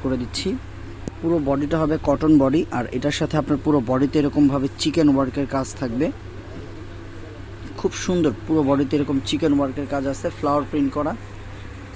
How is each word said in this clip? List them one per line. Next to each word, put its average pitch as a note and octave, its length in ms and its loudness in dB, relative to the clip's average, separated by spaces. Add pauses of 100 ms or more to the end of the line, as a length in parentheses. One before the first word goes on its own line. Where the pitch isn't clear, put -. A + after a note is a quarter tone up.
করে C3 140 0
দিচ্ছি। B2 380 -2 (680)
পুরো E3+ 240 2
বডিটা C#3+ 340 2
হবে D#3 240 2
কটন D3+ 340 6
বডি, C3+ 340 4
আর B2 200 -2
এটার C3+ 200 0
সাথে D#3 260 0
আপনার D3 260 2
পুরো D3+ 220 4
বডিতে C3 340 2
এরকমভাবে C#3+ 480 4 (120)
চিকেন D3 360 4
ওয়ার্কের C3+ 320 0
কাজ C3+ 320 -4
থাকবে। B2+ 320 -2 (1700)
খুব - 140 -2
সুন্দর, E3+ 400 0 (160)
পুরো D#3 160 2
বডিতে C#3 340 2
এরকম C#3+ 280 0
চিকেন C#3+ 340 2
ওয়ার্কের C#3 300 -2
কাজ C#3 180 -2
আছে, C#3 220 -4
ফ্লাওয়ার D3 400 0
প্রিন্ট C#3+ 240 0
করা। D3+ 220 -2 (800)